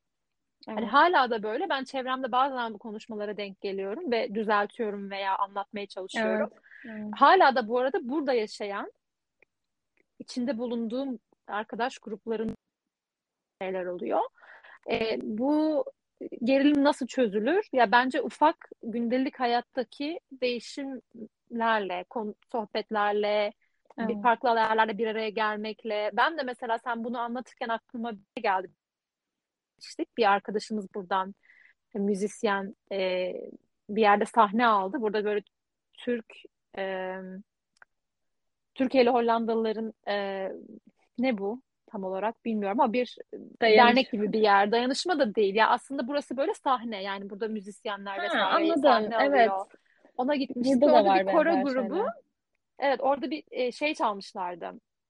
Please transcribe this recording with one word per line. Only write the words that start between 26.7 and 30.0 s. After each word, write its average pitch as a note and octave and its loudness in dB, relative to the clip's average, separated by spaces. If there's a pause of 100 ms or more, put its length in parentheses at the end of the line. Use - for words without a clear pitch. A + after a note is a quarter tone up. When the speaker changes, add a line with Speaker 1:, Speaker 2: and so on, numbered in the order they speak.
Speaker 1:
sen A3+ -6
bunu A#3+ -6
anlatırken A#3+ -8
aklıma A3+ -6
bir G3+ -12
şey - -16
geldi. F#3+ 0 (1120)
İşte - -10 (120)